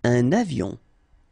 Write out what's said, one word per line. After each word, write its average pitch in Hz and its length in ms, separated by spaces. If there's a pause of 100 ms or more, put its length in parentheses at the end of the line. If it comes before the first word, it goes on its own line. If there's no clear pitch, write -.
Un 120 280
avion, 156 460 (540)